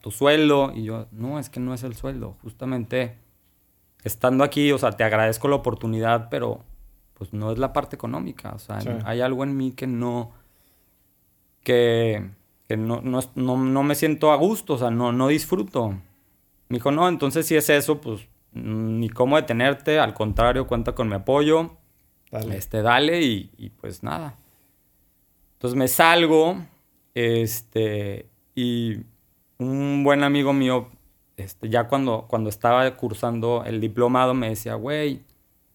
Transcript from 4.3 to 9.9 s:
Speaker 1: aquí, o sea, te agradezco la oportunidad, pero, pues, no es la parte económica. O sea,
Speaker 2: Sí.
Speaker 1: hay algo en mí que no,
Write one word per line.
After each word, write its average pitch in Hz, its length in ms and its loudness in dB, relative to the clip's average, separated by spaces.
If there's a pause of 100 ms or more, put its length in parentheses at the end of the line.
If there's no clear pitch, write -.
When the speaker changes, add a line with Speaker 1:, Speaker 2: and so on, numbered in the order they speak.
Speaker 1:
aquí, 143 280 2
o 135 60 2
sea, 120 140 2
te 117 120 -2
agradezco 110 440 2
la 143 80 4
oportunidad, 113 760 -2
pero, 120 340 -6 (520)
pues, - 180 -12
no 107 180 -4
es 110 60 -4
la 131 160 -2
parte 139 220 -4
económica. - 600 -10
O 104 40 -16
sea, 104 220 -10
Speaker 2:
Sí. 107 80 -6 (160)
Speaker 1:
hay 117 160 -4
algo 131 220 -2
en 139 140 -4
mí 131 140 -2
que 131 160 -8
no, 120 440 -4 (1300)